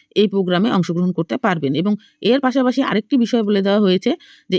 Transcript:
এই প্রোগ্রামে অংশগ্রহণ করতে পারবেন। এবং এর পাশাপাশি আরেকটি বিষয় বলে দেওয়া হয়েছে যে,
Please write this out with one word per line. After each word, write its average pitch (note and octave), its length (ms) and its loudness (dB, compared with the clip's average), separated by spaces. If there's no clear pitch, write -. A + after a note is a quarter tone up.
এই G#3 120 4
প্রোগ্রামে F#3+ 440 0
অংশগ্রহণ F3+ 400 0
করতে F3+ 260 -4
পারবেন। D#3 380 -2
এবং G3+ 200 0
এর A#3+ 180 2
পাশাপাশি B3+ 420 0
আরেকটি A3 360 -2
বিষয় A#3 260 0
বলে G3+ 180 0
দেওয়া G3+ 180 2
হয়েছে F#3+ 320 2
যে, F#3 100 0